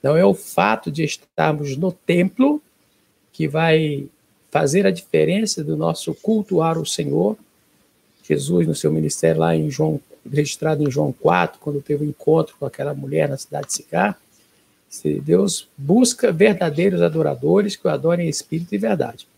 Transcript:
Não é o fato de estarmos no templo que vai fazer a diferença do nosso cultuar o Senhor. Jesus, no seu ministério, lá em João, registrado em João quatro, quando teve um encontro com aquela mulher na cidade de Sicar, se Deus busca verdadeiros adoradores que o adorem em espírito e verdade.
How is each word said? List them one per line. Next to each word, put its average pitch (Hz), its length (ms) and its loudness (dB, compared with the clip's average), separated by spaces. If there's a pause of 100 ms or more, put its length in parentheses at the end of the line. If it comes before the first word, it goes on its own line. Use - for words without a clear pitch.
Não 143 140 2
é 180 80 6
o 196 100 6
fato - 560 0
de 156 140 -4
estarmos 147 720 -2
no 180 160 -2
templo 190 720 0 (680)
que - 160 -4
vai 156 580 0 (440)
fazer 156 360 2
a 190 40 6
diferença 175 720 0
do 156 140 -4
nosso 160 380 -4
cultuar 170 640 0
o 165 80 -8
Senhor. 165 500 -2 (920)
Jesus, 76 380 2
no 80 80 -2
seu 76 180 0
ministério, 80 480 0
lá 82 160 2
em 78 140 0
João, 78 300 -2 (300)
registrado 147 520 -2
em 143 80 0
João 143 220 -2
quatro, 175 480 0
quando 143 200 -6
teve 147 240 -4
um 151 40 -2
encontro 156 500 0
com 143 80 -6
aquela 143 280 -6
mulher 139 340 -2
na 139 80 -6
cidade - 320 -10
de - 60 -8
Sicar, 185 440 -4 (680)
se 147 320 -4
Deus 175 560 0
busca 214 560 2
verdadeiros 175 680 2
adoradores 160 760 0
que - 100 -6
o 170 40 2
adorem 165 360 0
em 160 40 -2
espírito 165 440 -6
e 202 40 -2
verdade. 180 480 -2 (100)